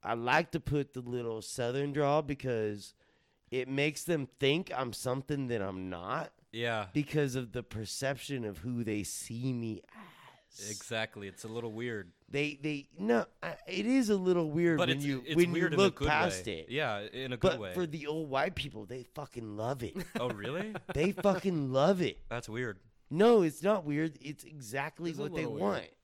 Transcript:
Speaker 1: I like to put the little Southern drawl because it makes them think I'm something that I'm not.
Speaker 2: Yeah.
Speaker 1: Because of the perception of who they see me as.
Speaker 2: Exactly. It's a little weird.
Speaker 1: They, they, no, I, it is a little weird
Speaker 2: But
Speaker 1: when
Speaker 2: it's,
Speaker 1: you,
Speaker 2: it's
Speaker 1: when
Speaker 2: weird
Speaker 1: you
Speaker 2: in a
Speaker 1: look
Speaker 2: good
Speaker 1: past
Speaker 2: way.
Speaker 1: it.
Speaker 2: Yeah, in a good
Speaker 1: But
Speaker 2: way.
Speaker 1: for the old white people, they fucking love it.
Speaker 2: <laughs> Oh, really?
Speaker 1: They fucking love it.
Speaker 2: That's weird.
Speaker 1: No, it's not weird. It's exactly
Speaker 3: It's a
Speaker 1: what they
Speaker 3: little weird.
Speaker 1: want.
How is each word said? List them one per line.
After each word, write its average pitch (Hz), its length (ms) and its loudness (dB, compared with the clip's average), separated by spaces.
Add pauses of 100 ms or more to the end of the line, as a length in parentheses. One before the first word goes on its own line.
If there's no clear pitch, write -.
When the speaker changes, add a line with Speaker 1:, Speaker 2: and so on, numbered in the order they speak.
Speaker 1:
I 104 100 -2
like 123 380 2
to 165 80 -2
put 143 340 0
the 127 80 -8
little 120 400 -4
Southern 131 520 -2
drawl 147 280 4
because 117 720 -2 (580)
it 127 160 -2
makes 143 360 0
them 151 240 0 (120)
think 147 360 2
I'm 127 180 -2
something 135 540 -2
that 117 140 0
I'm 95 280 -4
not. 95 420 -6 (200)
Speaker 2:
Yeah. 113 420 -2
Speaker 1:
Because 143 420 0
of 123 160 -6
the 123 120 -6
perception 127 840 -6
of 98 140 -6
who 120 240 -4
they 104 200 -2
see 120 500 -6
me 113 280 -4 (140)
as. - 760 -18
Speaker 2:
Exactly. 107 580 -4
It's 92 180 -14
a - 20 -8
little 113 240 -6
weird. 110 400 -6 (180)
Speaker 1:
They, 143 320 -2
they, 147 280 -4 (100)
no, 214 260 2 (160)
I, 170 140 -8 (120)
it 190 200 -2
is 254 240 4
a 208 60 6
little 175 340 4
weird 165 260 4
Speaker 2:
But 170 120 4
Speaker 1:
when 156 80 4
Speaker 2:
it's, 143 80 -2
Speaker 1:
you, 135 200 0
Speaker 2:
it's 151 100 0
Speaker 1:
when 175 160 8
Speaker 2:
weird 170 200 4
Speaker 1:
you 165 60 2
Speaker 2:
in - 20 6
a 196 40 10
Speaker 1:
look 196 120 6
Speaker 2:
good 139 120 0
Speaker 1:
past 151 380 2
Speaker 2:
way. 92 140 -4
Speaker 1:
it. 80 100 -12
Speaker 2:
Yeah, 120 300 0 (120)
in 127 220 -6
a 120 40 -4
good 185 160 6
Speaker 1:
But 113 60 -4
Speaker 2:
way. 101 140 -6
Speaker 1:
for 180 140 0
the 151 200 -8
old 151 220 -4
white 143 240 0
people, 110 320 -8
they 123 180 -10 (120)
fucking 117 420 -10
love 120 260 -2
it. 104 120 -6 (120)
Speaker 2:
<laughs> - 120 -8
Oh, 123 100 -2
really? 135 440 -6 (200)
Speaker 1:
They 160 180 4
fucking 185 600 2
love 156 320 6
it. 95 160 -2 (100)
Speaker 2:
That's 117 200 -6
weird. 110 280 -6 (320)
Speaker 1:
No, 214 320 8
it's 156 220 2
not 196 200 4
weird. 147 380 -2
It's 139 220 -12
exactly 143 680 -6
Speaker 3:
It's 143 80 -8
a 143 40 -4
Speaker 1:
what 151 100 -4
they 160 120 -2
Speaker 3:
little - 80 -4
weird. 147 100 -4
Speaker 1:
want. 185 200 0 (200)